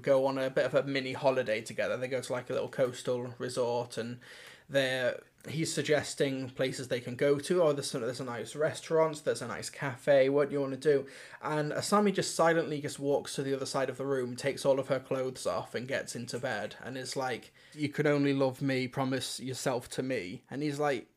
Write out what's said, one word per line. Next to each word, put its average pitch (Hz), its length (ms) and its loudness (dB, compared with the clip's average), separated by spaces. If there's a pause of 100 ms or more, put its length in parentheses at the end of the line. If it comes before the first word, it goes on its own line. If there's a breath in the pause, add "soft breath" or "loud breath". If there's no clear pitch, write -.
go 135 240 6
on 135 120 0
a 131 120 0
bit 135 160 2
of 131 100 0
a 135 80 4
mini 135 300 -2
holiday 131 480 2
together. 104 360 -2
They 127 100 -4
go 127 140 -2
to, 127 120 -6
like, 123 160 -4
a 131 40 -2
little 123 160 -2
coastal 123 680 -2
resort, 120 600 -2
and 120 220 -6 (500 loud breath)
they're, 131 520 2 (260)
he's 160 260 -2
suggesting 135 760 0
places 127 400 -4
they 123 100 -2
can - 160 -8
go 143 240 4
to. 180 240 2
"Oh, 151 100 6
there's 139 160 -4
some, 139 120 -4
there's 127 180 -4
a 135 60 -6
nice 120 300 -8
restaurant, 156 680 0
there's 120 160 0
a 127 60 -6
nice 90 220 -6
cafe, 135 600 4
what 143 200 4
do 143 60 -6
you 143 60 2
wanna 135 160 -2
do?" 139 280 4 (360 loud breath)
And 151 300 0
Asami 202 420 4
just - 220 -2
silently 160 440 2
just 143 200 -8
walks 139 360 0
to 147 80 -2
the 135 100 -2
other 131 120 -2
side 131 240 0
of 123 80 -6
the 135 80 -4
room, 127 300 -2
takes 131 300 -2
all 135 140 6
of 127 100 -2
her 131 100 0
clothes 131 480 -4
off 101 280 -2
and 120 120 -6
gets - 280 -4
into 120 240 -6
bed 107 440 -4
and 127 140 -10
is 127 200 -8
like, 127 340 -4 (220 soft breath)
"You 151 160 -2
can 147 160 0
only 143 280 4
love 135 280 2
me, 131 260 0
promise 131 520 -2
yourself 127 520 -4
to 139 120 -4
me." 117 480 -4
And 131 100 -6
he's 143 180 -2
like 147 380 0